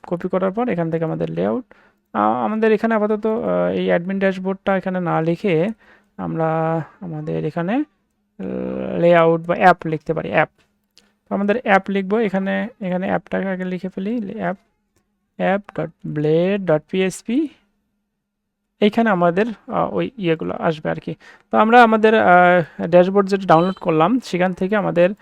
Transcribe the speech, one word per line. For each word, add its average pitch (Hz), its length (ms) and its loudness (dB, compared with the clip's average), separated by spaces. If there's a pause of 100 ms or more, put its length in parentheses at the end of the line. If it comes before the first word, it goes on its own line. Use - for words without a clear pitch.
কপি 180 220 -6
করার 190 240 -2
পর 240 160 -4
এখান 170 220 -2
থেকে 165 140 -4
আমাদের 160 260 -4
লেআউট, 202 340 -4 (480)
আহ, 220 320 0
আমাদের 220 280 0
এখানে 226 220 0
আপাতত, 214 320 -2
আহ, 180 460 -2
এই 185 140 -2
অ্যাডমিন 185 320 -2
ড্যাশবোর্ডটা 190 580 -2
এখানে 185 240 -4
না 160 200 0
লিখে 170 480 0 (480)
আমরা 165 320 -4 (520)
আমাদের 160 440 -6
এখানে, 170 300 -4
আহ, - 680 -10 (540)
লেআউট 170 420 4
বা 170 140 -4
অ্যাপ 180 320 4
লিখতে 160 280 -6
পারি, 160 160 -6
অ্যাপ। 160 180 0 (480)
তো - 380 -14
আমাদের 202 300 0
অ্যাপ 196 260 2
লিখবো 196 280 -2
এখানে, 196 500 -2 (120)
এখানে 185 260 -4
অ্যাপটাকে 190 420 -4
আগে 185 160 -6
লিখে 185 240 -8
ফেলি, 202 460 -8
অ্যাপ, 190 220 -6 (800)
app 190 240 -2 (120)
dot 160 160 -6 (240)
blade 170 560 0
dot 156 100 2 (120)
P 185 220 0
H - 140 -14
P। 277 180 -2 (1300)
এইখানে 214 300 2
আমাদের, 175 380 2
আহ, 202 460 -6
ওই 180 220 -4
ইয়েগুলো 170 380 -4
আসবে 165 360 -4
আর 160 100 -6
কি। - 140 -10 (360)
তো 220 80 2
আমরা 226 240 8
আমাদের, 220 320 4
আহ, 180 720 4
ড্যাশবোর্ড 185 420 4
যেটা 196 180 -2
ডাউনলোড 180 280 4
করলাম 175 460 0
সেখান 180 340 -2
থেকে 196 220 -2
আমাদের 175 340 2 (120)